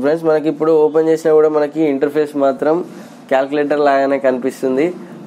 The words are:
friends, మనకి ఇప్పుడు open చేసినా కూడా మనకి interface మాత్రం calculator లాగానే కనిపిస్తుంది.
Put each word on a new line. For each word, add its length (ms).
friends, 260
మనకి 240
ఇప్పుడు 200
open 260
చేసినా 280
కూడా 180
మనకి 240
interface 420
మాత్రం 300
calculator 580
లాగానే 380
కనిపిస్తుంది. 600